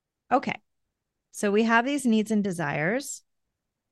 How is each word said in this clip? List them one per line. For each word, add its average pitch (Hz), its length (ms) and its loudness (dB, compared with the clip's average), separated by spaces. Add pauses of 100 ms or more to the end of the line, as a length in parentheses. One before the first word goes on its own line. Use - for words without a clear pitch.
(320)
Okay. - 280 -2 (720)
So 208 180 -2
we 208 140 4
have 226 200 4
these 277 220 -2
needs 220 240 2
and 214 140 0
desires. 170 800 -4 (680)